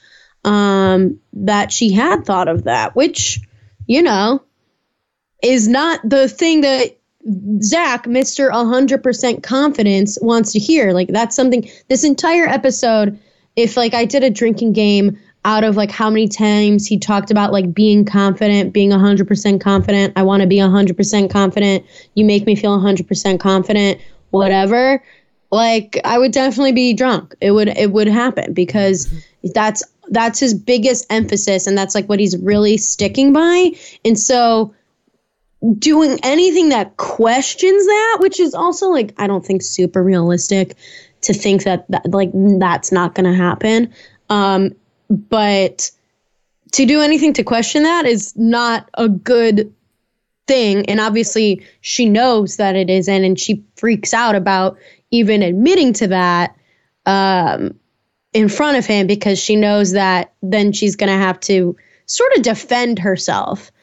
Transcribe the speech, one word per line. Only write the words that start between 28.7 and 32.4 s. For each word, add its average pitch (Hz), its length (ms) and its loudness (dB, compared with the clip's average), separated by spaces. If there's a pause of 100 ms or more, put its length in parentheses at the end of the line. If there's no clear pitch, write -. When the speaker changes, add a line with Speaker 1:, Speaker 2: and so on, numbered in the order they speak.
Speaker 2:
Mm-hmm. - 480 -8
Speaker 1:
that's, 214 280 -2 (260)
that's 226 320 -2
his 254 140 2
biggest 202 560 -2
emphasis. 208 560 -2
And 196 120 0
that's, 196 160 -4
like, 202 140 -4
what 208 120 0
he's 185 160 0
really 208 400 0